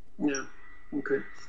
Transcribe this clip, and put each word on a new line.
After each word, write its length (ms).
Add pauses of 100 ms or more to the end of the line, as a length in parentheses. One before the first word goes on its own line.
(180)
Yeah, 260 (500)
okay. 240 (300)